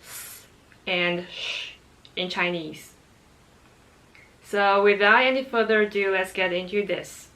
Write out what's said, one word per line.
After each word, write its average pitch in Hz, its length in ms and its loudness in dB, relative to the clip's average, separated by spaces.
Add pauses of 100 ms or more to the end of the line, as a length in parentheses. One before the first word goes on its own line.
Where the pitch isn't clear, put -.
s - 440 -18 (400)
and 175 440 -2
sh - 420 -10 (440)
in 180 120 -6
Chinese. 175 640 -6 (1500)
So 202 400 2
without 202 400 6
any 262 220 2
further 220 380 2
ado, 202 300 0
let's 185 200 -2
get 185 200 -2
into 185 340 -4
this. - 500 -8